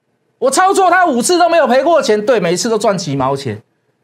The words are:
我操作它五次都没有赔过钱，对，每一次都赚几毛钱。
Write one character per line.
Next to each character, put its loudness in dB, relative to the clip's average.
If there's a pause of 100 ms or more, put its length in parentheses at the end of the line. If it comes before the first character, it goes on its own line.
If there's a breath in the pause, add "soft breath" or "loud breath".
(380)
我 -2
操 0
作 2
它 2
五 -2
次 0
都 2
没 2
有 2
赔 2
过 2
钱， -2
对， 2
每 -2
一 0
次 -4
都 -2
赚 0
几 -6
毛 -2
钱。 -10 (420)